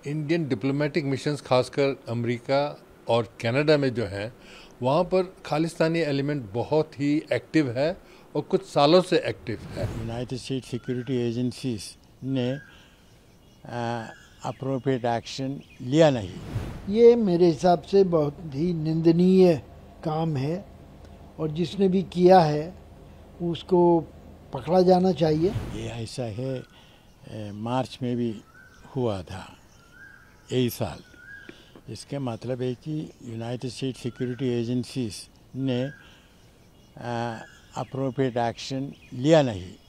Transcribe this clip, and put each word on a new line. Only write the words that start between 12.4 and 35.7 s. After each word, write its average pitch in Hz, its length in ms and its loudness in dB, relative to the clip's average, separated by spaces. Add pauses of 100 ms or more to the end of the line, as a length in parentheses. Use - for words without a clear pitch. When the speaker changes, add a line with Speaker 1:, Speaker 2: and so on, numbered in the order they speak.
Speaker 2:
अ, 117 480 -8 (320)
अप्रोप्रिएट 131 600 -4
एक्शन 131 560 -4 (200)
लिया 147 300 6
नहीं। 104 240 -4 (540)
Speaker 3:
ये 233 280 8
मेरे 180 300 4
हिसाब 143 360 4
से 196 220 4
बहुत 151 320 2 (100)
ही 156 260 -2
निंदनीय 165 920 4 (420)
काम 160 320 -2
है 160 280 -4 (720)
और 160 120 -4
जिसने 180 380 0
भी 185 140 2
किया 180 380 8
है, 151 340 0 (680)
उसको 170 580 4 (520)
पकड़ा 156 300 2
जाना 180 300 6
चाहिए। 160 380 2
Speaker 2:
ये 113 380 -8
ऐसा 117 340 -8
है, 123 360 -6
अ, - 60 -12 (880)
मार्च 117 500 -4
में 123 140 -2
भी 117 240 -4 (560)
हुआ 110 260 -2
था, - 340 -16 (960)
यही 123 180 0
साल। 85 280 -8 (920)
इसका 139 280 -10
मतलब 123 420 -6
है 127 120 -4
कि 156 360 -10 (140)
यूनाइटेड 117 460 -8
स्टेट 131 260 -8
सिक्योरिटी 123 520 -6
एजेंसीज 120 680 -4 (420)
ने, 127 260 -2 (1120)